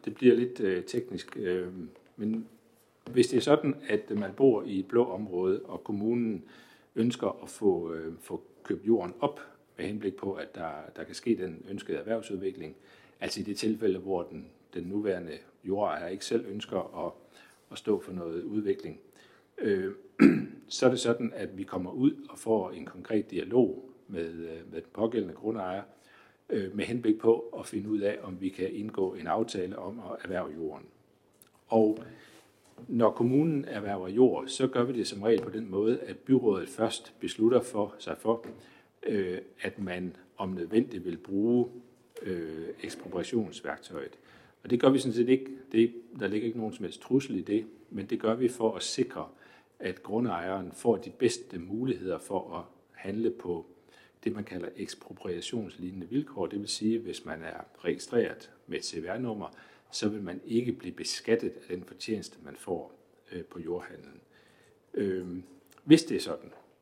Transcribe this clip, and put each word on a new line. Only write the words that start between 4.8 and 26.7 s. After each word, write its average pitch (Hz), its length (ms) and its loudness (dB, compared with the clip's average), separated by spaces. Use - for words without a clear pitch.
blå 117 180 6
område, 95 580 0
og - 200 -12
kommunen 110 600 0
ønsker 113 460 0
at - 60 -12
få, 85 440 2
øh, 80 280 -6
få - 220 -8
købt 101 240 -2
jorden 101 340 4
op, 143 200 0
med 80 100 -4
henblik 104 300 -4
på, 98 160 -4
at - 220 -8
der, 80 160 -6
der 80 80 -8
kan 80 100 -14
ske 113 220 0
den 90 320 -8
ønskede 95 300 -4
erhvervsudvikling, 92 800 -4
altså - 200 -4
i - 20 -2
det 101 140 -4
tilfælde, 107 420 2
hvor 90 240 -2
den, 80 240 -12
den 85 100 -6
nuværende 92 480 -2
jordejer 90 440 -2
ikke 98 160 -6
selv 117 240 0
ønsker 92 580 -4
at, 82 60 -4
at - 60 -14
stå 104 220 2
for - 120 -12
noget 85 300 -6
udvikling, 101 580 -2
øh, 95 340 2
<clears throat> - 480 6
så - 180 2
er 123 40 10
det 123 100 0
sådan, 117 360 0
at 98 220 -8
vi 98 40 -6
kommer 92 300 -6
ud 135 200 4
og - 100 -16
får 104 320 2
en 85 140 -12
konkret - 460 -2
dialog 98 600 2
med, 85 220 -4
øh, 82 420 -10
med 80 80 -6
den - 120 -16
pågældende 107 420 0
grundejer, 101 480 -4
øh, 95 260 -2